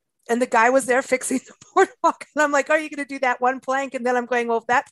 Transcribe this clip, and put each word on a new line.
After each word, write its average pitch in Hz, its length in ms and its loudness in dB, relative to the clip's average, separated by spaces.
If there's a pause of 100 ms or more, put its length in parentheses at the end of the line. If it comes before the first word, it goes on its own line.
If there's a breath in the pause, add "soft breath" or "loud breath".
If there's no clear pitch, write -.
(280)
and 233 120 0
the 254 60 0
guy 233 240 4
was 262 160 2
there 254 160 0
<laughs> 254 120 -4
fixing 254 240 -4
the - 160 -14 (200)
boardwalk. - 600 0
And 294 80 0
I'm 285 100 0
like, 277 180 0
"Are 311 80 4
you 311 120 -6
gonna 285 140 -8
do 269 160 -10
that 247 200 -2
one 254 200 0
plank?" 269 340 -4
And 240 120 -8
then 247 100 0
I'm 240 100 -2
going, 240 220 -2
"Well, 226 100 0
if 220 100 -6
that 254 240 0